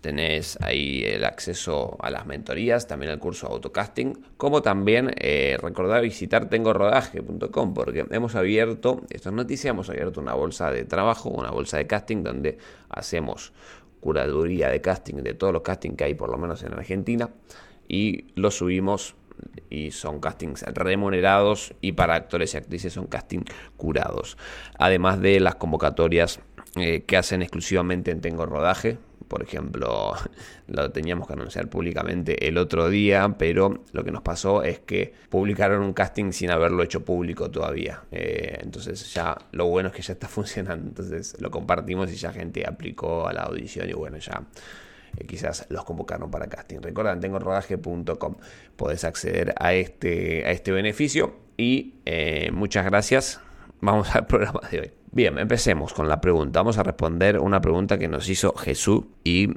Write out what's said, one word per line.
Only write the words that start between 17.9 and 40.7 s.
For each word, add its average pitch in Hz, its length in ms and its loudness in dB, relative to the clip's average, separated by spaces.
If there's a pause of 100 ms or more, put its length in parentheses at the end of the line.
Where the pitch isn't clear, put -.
los 98 200 2
subimos, 92 600 0 (540)
y 76 220 -6
son 76 300 -8
castings 76 400 -6
remunerados, 98 1200 2
y 92 100 -2
para 82 240 4
actores 82 380 -2
y 76 40 -4
actrices 87 360 -8
son 92 140 -8
casting - 360 -6 (320)
curados, - 640 -2 (400)
además 92 420 6
de 95 220 8
las 87 140 4
convocatorias, 82 840 2 (380)
eh, 85 280 0
que 95 120 4
hacen 92 240 2
exclusivamente 90 680 0
en 80 100 -4
Tengo 82 240 -4
Rodaje. 90 540 0 (280)
Por - 160 -6
ejemplo, 58 720 -4 (280)
<laughs> - 260 -20
lo 69 240 -2
teníamos 82 360 -4
que 76 60 -8
anunciar 71 340 -8
públicamente 85 800 -2
el 82 100 2
otro 85 320 2
día, 101 480 4
pero 92 540 2
lo - 120 -4
que 90 80 -4
nos - 100 -6
pasó 95 420 2
es 85 160 -2
que 92 340 -2 (160)
publicaron 98 520 4
un 98 120 0
casting 98 380 0
sin 87 200 -2
haberlo 85 320 4
hecho - 200 -2
público 85 460 -2
todavía. 80 640 -4
Eh, - 500 -4
entonces - 520 -10
ya 85 240 -2 (140)
lo 87 140 0
bueno 92 240 2
es - 60 -10
que - 60 -12
ya 90 120 -8
está 98 140 -10
<laughs> - 0 -
funcionando, 95 600 -6